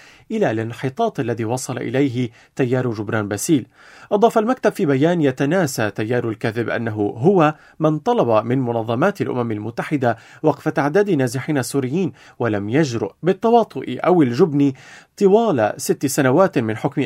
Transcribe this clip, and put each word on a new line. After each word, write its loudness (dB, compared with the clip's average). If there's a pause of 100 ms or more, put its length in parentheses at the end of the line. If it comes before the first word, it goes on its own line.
(320)
إلى 0
الانحطاط -4
الذي -4
وصل -6
إليه -2 (260)
تيار 0
جبران -4
باسيل. -2 (440)
أضاف 4
المكتب 0
في -2
بيان: 2
"يتناسى 0
تيار -2
الكذب -4
أنه -4 (220)
هو 2 (240)
من 0
طلب 2
من 0
منظمات -2
الأمم -4
المتحدة -4 (260)
وقف 0
تعداد 0
النازحين 0
السوريين، -2 (280)
ولم -2
يجرؤ 0 (120)
بالتواطؤ 0
أو 2
الجبن 2 (460)
طوال 2
ست -4
سنوات 2
من -2
حكم -4